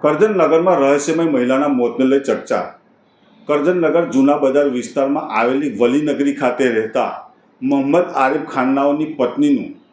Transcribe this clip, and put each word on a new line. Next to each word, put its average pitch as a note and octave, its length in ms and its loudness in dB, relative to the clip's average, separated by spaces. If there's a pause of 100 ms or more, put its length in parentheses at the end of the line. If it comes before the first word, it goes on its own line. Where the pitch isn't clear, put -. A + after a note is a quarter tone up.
કરજણ D#3 300 2
નગરમાં E3+ 500 4
રહસ્યમય D3 440 2
મહિલાના C3+ 440 0
મોતને B2 380 0
લઈ C3+ 140 2
ચકચાર. - 580 -4 (680)
કરજણ D3 300 0
નગર E3 340 0
જૂના C3+ 260 4
બજાર C#3 320 2
વિસ્તારમાં C3+ 640 -4
આવેલી A#2+ 480 -2
વલીનગરી C#3 560 0
ખાતે B2+ 340 -2
રહેતા A2 640 -4 (320)
મોહમ્મદ C#3 400 0
આરિફ D3 400 -2
ખાનનાઓની C#3 720 -2
પત્નીનું C3+ 600 -2 (180)